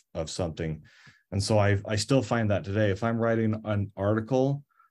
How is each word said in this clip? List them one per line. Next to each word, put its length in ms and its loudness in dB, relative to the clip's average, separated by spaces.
of 160 -6
something. 520 -6
And 120 -2
so 160 2
I, 280 4
I 100 -2
still 260 2
find 280 0
that 140 0
today, 260 0
if 120 -2
I'm 160 0
writing 460 0
an 320 -2
article, 680 0